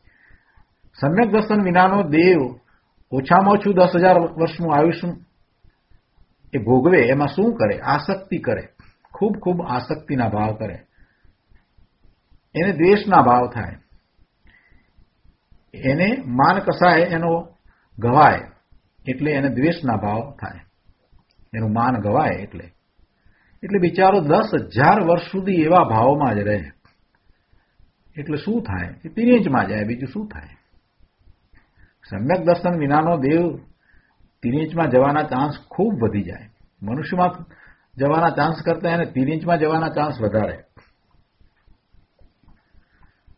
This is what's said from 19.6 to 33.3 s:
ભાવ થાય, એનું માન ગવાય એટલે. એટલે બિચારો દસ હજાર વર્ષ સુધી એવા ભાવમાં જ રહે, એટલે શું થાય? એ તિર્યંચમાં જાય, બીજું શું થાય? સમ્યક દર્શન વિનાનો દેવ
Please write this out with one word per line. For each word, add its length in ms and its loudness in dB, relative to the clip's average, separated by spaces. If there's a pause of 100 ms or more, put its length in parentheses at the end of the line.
ભાવ 220 -4 (180)
થાય, 200 -14 (920)
એનું 200 -2
માન 280 0
ગવાય 400 -2
એટલે. 240 -16 (960)
એટલે 160 -2
બિચારો 420 4
દસ 280 2 (240)
હજાર 320 4
વર્ષ 260 0
સુધી 300 -2
એવા 240 4
ભાવમાં 500 2
જ 40 -2
રહે, 200 -2 (1600)
એટલે 220 -6
શું 260 -4
થાય? 280 -8 (120)
એ 60 -14
તિર્યંચમાં 580 2
જાય, 180 -4
બીજું 240 -8
શું 180 -10
થાય? 280 -18 (1500)
સમ્યક 340 -2
દર્શન 360 2
વિનાનો 380 0
દેવ 260 0 (1000)